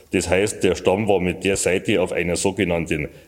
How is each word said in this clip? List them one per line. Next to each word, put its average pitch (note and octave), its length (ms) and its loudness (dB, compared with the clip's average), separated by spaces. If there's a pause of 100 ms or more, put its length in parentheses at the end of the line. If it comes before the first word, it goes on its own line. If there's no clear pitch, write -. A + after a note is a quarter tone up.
(120)
Das F#2+ 180 0
heißt, G2 340 0
der F2+ 120 4
Stamm F#2+ 320 0
war G2 120 4
mit F2+ 240 -2
der F#2+ 140 2
Seite F#2+ 440 0
auf F2+ 100 -2
einer E2+ 240 -2
sogenannten E2+ 760 -2 (180)